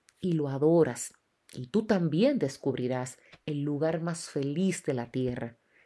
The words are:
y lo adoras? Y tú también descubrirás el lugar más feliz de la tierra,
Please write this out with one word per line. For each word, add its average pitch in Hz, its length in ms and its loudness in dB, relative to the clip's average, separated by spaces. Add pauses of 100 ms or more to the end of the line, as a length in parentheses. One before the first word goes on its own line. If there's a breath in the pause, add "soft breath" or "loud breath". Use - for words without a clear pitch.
(200)
y 185 120 0
lo 151 160 0
adoras? 147 680 4 (400)
Y 127 140 -10
tú 220 180 0
también 196 520 2
descubrirás 127 800 -4 (280 soft breath)
el 147 160 -4
lugar 151 380 -2
más 170 280 -6
feliz 156 560 -2
de 147 100 -2
la 120 160 -4
tierra, 123 480 -4 (280 soft breath)